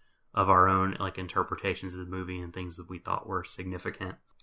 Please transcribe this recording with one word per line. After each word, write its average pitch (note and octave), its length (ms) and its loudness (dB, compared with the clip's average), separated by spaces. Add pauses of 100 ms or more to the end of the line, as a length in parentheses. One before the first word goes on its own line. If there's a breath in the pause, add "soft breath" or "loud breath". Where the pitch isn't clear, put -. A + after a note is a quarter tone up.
(340)
of F#2+ 160 4
our F#2 200 10
own, F#2+ 300 4
like, F#2+ 180 -4
interpretations F#2 760 -2
of F#2 60 -10
the F#2 60 -8
movie F2+ 340 -6
and F2 140 -10
things F2+ 240 -8
that F2+ 120 -14
we F2+ 100 -10
thought - 280 -4
were F#2 160 -4
significant. F#2 720 -8 (280)